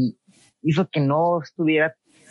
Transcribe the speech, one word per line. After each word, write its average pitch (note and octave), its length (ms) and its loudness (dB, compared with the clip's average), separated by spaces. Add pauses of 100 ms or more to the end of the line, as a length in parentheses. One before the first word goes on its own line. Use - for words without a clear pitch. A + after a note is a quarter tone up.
(640)
hizo D#3+ 260 0
que D#3+ 120 -4
no D#3+ 420 0
estuviera D#3 540 -2 (340)